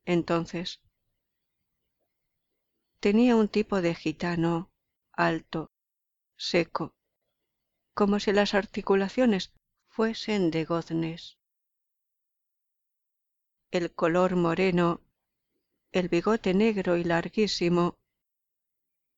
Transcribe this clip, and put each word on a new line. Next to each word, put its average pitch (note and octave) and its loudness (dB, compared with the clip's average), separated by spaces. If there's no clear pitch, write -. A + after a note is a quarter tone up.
entonces. E3+ -4
Tenía A3+ 4
un A3 4
tipo G#3 -2
de E3+ 0
gitano, E3+ -4
alto, E3 -4
seco, - -4
como G#3 2
si G#3+ -2
las G3+ 2
articulaciones G3 0
fuesen A3 -2
de D#3+ -2
goznes. E3 -6
El F3 -4
color F3+ 2
moreno, F3 0
el F3+ -2
bigote F#3+ 0
negro G3 2
y F3 -2
larguísimo, F3 0